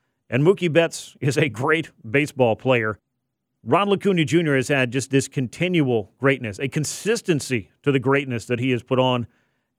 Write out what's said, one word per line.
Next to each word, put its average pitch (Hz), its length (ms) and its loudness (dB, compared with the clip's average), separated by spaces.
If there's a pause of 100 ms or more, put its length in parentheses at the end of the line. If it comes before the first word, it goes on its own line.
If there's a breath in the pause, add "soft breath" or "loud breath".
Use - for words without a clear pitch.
(320)
and 123 100 2
Mookie 175 320 2
Betts - 480 0
is 135 160 -2
a 151 100 2
great 147 440 -2 (180)
baseball 127 460 -2
player. 113 420 0 (680)
Ronald 190 300 2
Acuna 180 280 2
Junior 151 300 2
has 127 120 0
had 131 240 0
just 127 180 -4
this 135 180 2
continual 139 920 -2
greatness, 127 400 -2
a 139 80 -4
consistency 151 1040 -4 (100)
to 143 100 0
the 135 60 4
greatness 131 480 -2
that 120 140 -2
he 131 100 -2
has 120 140 -2
put 127 160 0
on, 127 260 2 (540)